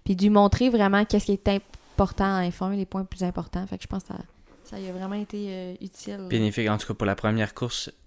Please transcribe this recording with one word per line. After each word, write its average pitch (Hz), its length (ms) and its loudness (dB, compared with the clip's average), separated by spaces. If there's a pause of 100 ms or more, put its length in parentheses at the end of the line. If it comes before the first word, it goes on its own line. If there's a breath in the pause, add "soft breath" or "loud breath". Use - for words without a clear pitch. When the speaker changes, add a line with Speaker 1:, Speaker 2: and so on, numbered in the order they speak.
Speaker 1:
puis 196 120 2
de 180 60 0
lui 208 80 6
montrer 202 380 6
vraiment 208 360 4
qu'est-ce 208 220 2
qui 202 60 2
est 196 160 0
important 196 960 0
en 175 60 0
F - 120 -8
un, 190 140 -2
les 190 100 -2
points 190 180 -6
plus - 200 -10
importants. 180 420 -6
Fait 190 120 -10
que - 40 -16
je - 60 -14
pense 190 140 -6
que - 60 -20
ça, - 100 -10 (460)
ça 208 160 -14
y 190 80 -10
a 180 40 -10
vraiment 190 240 -8
été, 208 320 -8
euh, 185 320 -10
utile. 196 480 -12
Speaker 2:
Bénéfique, 110 400 0
en 107 100 2
tout - 100 -8
cas, 107 60 -6
pour 104 120 -2
la 98 100 0
première 110 380 0
course - 360 -6 (160)